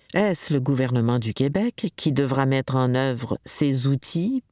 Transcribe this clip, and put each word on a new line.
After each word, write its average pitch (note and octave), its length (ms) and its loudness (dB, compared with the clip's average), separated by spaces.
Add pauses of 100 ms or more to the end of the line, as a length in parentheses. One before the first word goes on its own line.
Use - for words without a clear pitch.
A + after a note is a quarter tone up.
(140)
Est-ce F#3 400 0
le C#3 60 2
gouvernement B2 600 2
du A2 140 -2
Québec F#3+ 640 -2
qui - 160 0
devra C3+ 340 2
mettre C3+ 300 0
en B2+ 200 2
œuvre B2+ 500 -2
ces C3+ 420 0
outils F3 640 -2